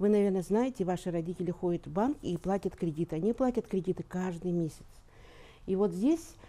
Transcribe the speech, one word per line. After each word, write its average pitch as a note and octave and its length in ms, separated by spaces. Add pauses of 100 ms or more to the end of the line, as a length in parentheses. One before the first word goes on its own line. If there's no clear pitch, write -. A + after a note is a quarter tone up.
вы, G3+ 100
наверное, G3+ 320
знаете, A3+ 420
ваши F3 280
родители E3+ 380
ходят F3 380
в D3 40
банк A3+ 300
и F3 140
платят F#3+ 400
кредит. E3 380
Они E3 180
платят A#3+ 360
кредиты F#3 360
каждый F3+ 480
месяц. E3+ 320 (840)
И F#3 120
вот G3 160
здесь, C#4 420 (140)